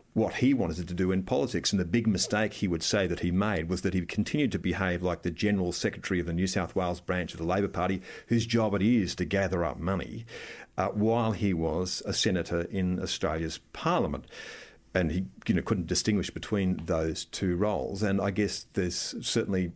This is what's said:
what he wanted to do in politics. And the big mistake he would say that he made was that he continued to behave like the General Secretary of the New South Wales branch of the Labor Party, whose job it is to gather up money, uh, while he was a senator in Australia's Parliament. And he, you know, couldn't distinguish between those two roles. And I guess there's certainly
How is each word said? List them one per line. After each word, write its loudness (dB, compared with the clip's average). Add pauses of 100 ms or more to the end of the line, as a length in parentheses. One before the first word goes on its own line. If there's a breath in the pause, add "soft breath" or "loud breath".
(120 loud breath)
what 0
he 4
wanted -2
to -6
do 2
in 2
politics. 0
And 4
the 2
big 2
mistake 2
he 0
would 0
say 2
that -2
he 2
made 0
was -2
that 0
he 2
continued 0
to 0
behave 0
like 0
the -2
General 2
Secretary -2
of 0
the -4
New 2
South -2
Wales 0
branch -4
of -12
the -4
Labor 2
Party, -2 (280 loud breath)
whose 2
job 2
it 2
is 4
to -2
gather 0
up -2
money, -4 (540 loud breath)
uh, 2
while 2
he 2
was -2
a -2
senator 0
in 0
Australia's -2 (140)
Parliament. -2 (680 loud breath)
And 2
he, -2 (200)
you 4
know, 2
couldn't 0
distinguish 0
between -2
those 0
two 0
roles. 0
And 2
I 0
guess 0
there's -2
certainly 0